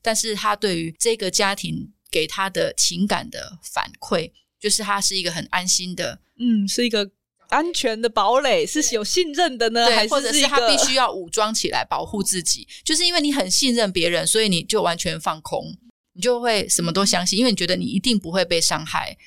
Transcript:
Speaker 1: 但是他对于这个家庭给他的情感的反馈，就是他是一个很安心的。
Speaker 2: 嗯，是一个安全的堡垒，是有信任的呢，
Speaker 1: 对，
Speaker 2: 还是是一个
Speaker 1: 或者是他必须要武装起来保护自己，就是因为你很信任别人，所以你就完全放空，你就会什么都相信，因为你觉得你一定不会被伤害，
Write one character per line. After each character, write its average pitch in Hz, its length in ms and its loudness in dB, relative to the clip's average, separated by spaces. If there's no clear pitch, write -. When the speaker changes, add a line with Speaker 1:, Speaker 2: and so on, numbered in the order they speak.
Speaker 1:
但 220 120 0
是 220 200 -2
他 208 200 0
对 185 240 0
于 165 200 -6
这 226 180 2
个 190 140 -4
家 196 240 0
庭 160 360 -8
给 156 160 0
他 190 200 -4
的 170 300 -2
情 180 300 0
感 202 200 -2
的 - 360 -14
反 - 360 -6
馈， 165 320 -4
就 208 100 -4
是 208 140 0
他 202 180 -2
是 196 160 0
一 185 60 -2
个 170 80 -2
很 170 180 -6
安 180 180 -2
心 180 280 -2
的。 - 240 -6
Speaker 2:
嗯， 226 300 2
是 240 180 0
一 233 40 2
个 208 200 0
安 330 220 2
全 226 300 -2
的 233 80 0
堡 226 300 4
垒， 240 260 2
是 202 160 -2
有 214 80 0
信 339 300 0
任 302 260 2
的 226 100 2
呢， 233 160 2
Speaker 1:
对， 240 100 6
Speaker 2:
还 214 120 2
是 - 0 -
是 - 0 -
一 - 20 -6
个 294 60 2
Speaker 1:
或 277 60 2
者 - 120 -2
是 294 140 4
他 262 200 2
必 196 80 4
须 254 100 0
要 254 160 2
武 175 180 -10
装 214 240 0
起 - 160 -2
来 117 160 -2
保 156 180 -4
护 196 200 -4
自 185 180 -2
己， - 260 -2
就 311 120 0
是 349 100 2
因 349 80 2
为 339 80 2
你 294 100 2
很 196 200 0
信 247 240 4
任 214 160 2
别 175 180 2
人， 165 160 0
所 220 160 2
以 214 80 2
你 170 140 0
就 214 180 0
完 170 160 0
全 160 240 -4
放 160 200 -4
空， 160 360 -8
你 180 80 -12
就 240 200 2
会 226 260 0
什 - 160 0
么 170 80 -2
都 190 140 2
相 180 220 2
信， - 100 2
因 247 80 4
为 247 60 4
你 196 40 2
觉 175 120 -4
得 185 80 0
你 90 100 -4
一 131 140 0
定 226 180 2
不 165 140 -4
会 180 120 2
被 175 160 0
伤 160 240 0
害， - 320 -6